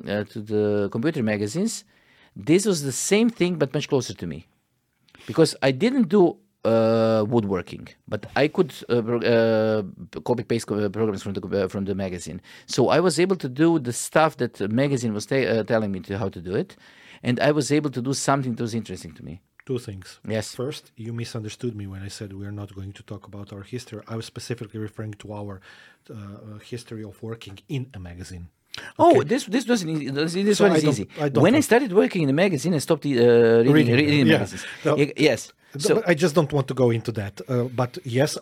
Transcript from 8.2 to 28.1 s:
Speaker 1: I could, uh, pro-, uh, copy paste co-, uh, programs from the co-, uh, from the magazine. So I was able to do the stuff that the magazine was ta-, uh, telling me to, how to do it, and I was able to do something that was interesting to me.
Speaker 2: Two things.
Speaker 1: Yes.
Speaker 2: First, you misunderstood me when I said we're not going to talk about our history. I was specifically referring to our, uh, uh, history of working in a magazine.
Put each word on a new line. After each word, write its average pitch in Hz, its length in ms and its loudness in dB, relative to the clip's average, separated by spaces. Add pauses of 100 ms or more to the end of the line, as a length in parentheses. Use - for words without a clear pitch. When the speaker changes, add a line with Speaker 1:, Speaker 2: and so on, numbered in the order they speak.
Speaker 1:
I 139 120 2
could, 147 240 0 (160)
uh, 120 140 0
pro-, 117 200 -2
uh, 110 600 2 (380)
copy 117 240 -2
paste 117 240 -4
co-, 104 100 -4
uh, 104 120 -2
programs 104 340 -4
from 101 100 -8
the 98 80 -6
co-, 95 160 -6
uh, 95 100 -2
from 98 180 -6
the 95 100 -4
magazine. 90 440 -8 (280)
So 120 220 0
I 131 100 4
was 165 200 0
able 185 180 2
to 143 120 -8
do 160 300 2
the 120 140 -6
stuff - 440 0
that 123 160 -4
the 101 140 -4
magazine 123 440 0
was 104 140 -6
ta-, 135 120 -2
uh, 113 260 0
telling 107 280 0
me 95 100 -6
to, 98 180 -6
how 98 100 -2
to 98 100 -14
do 90 140 -8
it, 156 220 -4 (480)
and 123 160 0
I 143 120 4
was 143 200 0
able 151 180 0
to 127 100 -6
do 135 140 -2
something 135 400 0
that 110 80 -6
was 117 140 -4
interesting 92 380 -10
to - 120 -18
me. 95 160 -14 (240)
Speaker 2:
Two 127 140 -4
things. - 480 -16
Speaker 1:
Yes. 107 260 -4
Speaker 2:
First, 143 420 -10
you 113 180 -12
misunderstood 117 600 -8
me 101 120 -10
when 95 160 -12
I 98 60 -10
said 98 240 -14
we're 101 180 -12
not 101 240 -12
going 98 180 -12
to - 100 -20
talk 101 220 -16
about 101 260 -16
our 101 120 -14
history. 120 440 -14
I 113 80 -10
was 113 100 -10
specifically 117 540 -12
referring 107 360 -10
to 101 180 -16
our, 101 280 -12 (500)
uh, - 20 -16
uh, 104 460 -16
history 117 440 -14
of 101 200 -18
working 113 340 -12 (120)
in 127 260 -6
a 101 40 -14
magazine. 87 500 -14 (500)